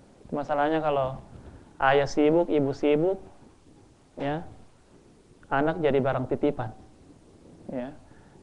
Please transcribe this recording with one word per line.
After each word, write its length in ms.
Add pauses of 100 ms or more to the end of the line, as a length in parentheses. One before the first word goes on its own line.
(320)
Masalahnya 480
kalau 400 (640)
ayah 240
sibuk, 400
ibu 240
sibuk, 480 (960)
ya, 300 (1080)
anak 320
jadi 160
barang 320
titipan. 400 (960)
Ya. 240 (520)